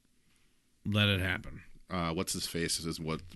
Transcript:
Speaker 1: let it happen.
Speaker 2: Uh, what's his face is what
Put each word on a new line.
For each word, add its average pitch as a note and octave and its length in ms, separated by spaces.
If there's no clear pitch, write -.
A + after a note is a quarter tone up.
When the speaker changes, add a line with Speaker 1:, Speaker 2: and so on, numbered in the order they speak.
Speaker 1:
let G#2 220
it G2 120
happen. F2+ 420
Speaker 2:
Uh, E2+ 220
what's F#2 200
his F2+ 140
face E2+ 340
is E2 180
what D#2 220